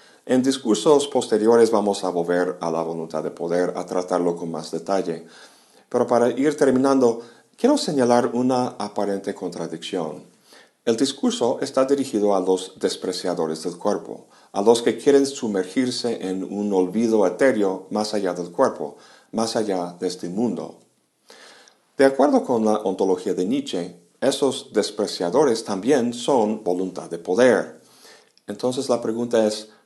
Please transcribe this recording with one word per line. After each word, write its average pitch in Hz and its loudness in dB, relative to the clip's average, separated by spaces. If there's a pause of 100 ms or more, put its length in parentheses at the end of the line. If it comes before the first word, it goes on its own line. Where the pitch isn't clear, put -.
(240)
En 127 2
discursos 135 2
posteriores 117 4
vamos 104 0
a 92 -2
volver 87 0
a 82 -4
la 82 -2
voluntad 82 -6
de 82 -6
poder, 87 -2
a 90 -8
tratarlo 90 -2
con 85 -8
más 80 -10
detalle. 82 -4 (640)
Pero 120 0
para 120 4
ir 139 0
terminando, 131 4 (360)
quiero 277 4
señalar 120 2
una 127 0
aparente 101 -4
contradicción. 85 -8 (600)
El 117 2
discurso 131 0
está 135 0
dirigido 127 2
a 95 2
los 92 0
despreciadores 87 -4
del 87 -8
cuerpo, - -4 (260)
a 101 -2
los 113 6
que - 0
quieren 139 4
sumergirse 117 -4
en 95 -4
un 101 -4
olvido 101 2
etéreo 98 0
más 104 -2
allá 95 -2
del 87 -8
cuerpo, 85 -2 (340)
más 113 -4
allá 92 -2
de 113 -2
este - -8
mundo. 95 -4 (1160)
De 139 6
acuerdo 254 4
con 113 0
la 107 4
ontología 95 0
de 90 0
Nietzsche, 104 -4 (220)
esos 131 -2
despreciadores 104 0
también 117 0
son 110 0
voluntad 87 -4
de - -8
poder. 95 2 (680)
Entonces 127 -4
la 117 2
pregunta 117 0
es, - -4 (160)